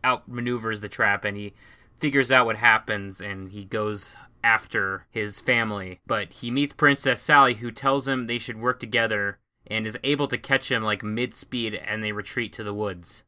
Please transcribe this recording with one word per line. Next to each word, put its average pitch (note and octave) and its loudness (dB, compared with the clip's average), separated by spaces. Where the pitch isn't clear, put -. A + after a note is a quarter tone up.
outmaneuvers A#2+ -2
the G2+ -8
trap, G2+ 0
and G2+ -2
he G2+ -8
figures C3+ 2
out B2+ 6
what A2 0
happens, G#2+ 2
and F#2+ -8
he G2+ -12
goes G#2+ -6
after G#2+ 0
his G#2 -4
family. G#2+ -2
But G#2 -2
he A#2+ -8
meets C#3+ 0
Princess C#3 4
Sally, C#3 6
who A#2 -8
tells C3+ 0
him B2+ -2
they A#2+ -4
should A2+ -8
work B2 0
together, A2 0
and A2 -4
is G#2+ -6
able C#3+ 0
to A#2 -2
catch - 0
him, A#2 0
like, G#2+ -2
mid-speed, A2+ -4
and G#2+ -6
they G#2+ -4
retreat G#2 -6
to A2+ -10
the G#2 -4
woods. G2+ -6